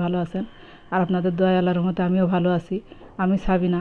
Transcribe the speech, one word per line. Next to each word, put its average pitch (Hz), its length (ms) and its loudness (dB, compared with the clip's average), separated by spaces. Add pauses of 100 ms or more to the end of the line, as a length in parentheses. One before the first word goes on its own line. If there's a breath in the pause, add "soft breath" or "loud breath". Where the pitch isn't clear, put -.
ভালো 180 140 -2
আছেন। 180 260 -4 (480 loud breath)
আর 185 100 0
আপনাদের 180 340 0
দোয়ায় 185 240 2
আল্লাহর 180 200 0
রহমতে 180 240 0
আমিও 185 240 2
ভালো 180 300 0
আছি। 175 180 -6 (420 loud breath)
আমি 190 200 2
সাবিনা, 180 440 0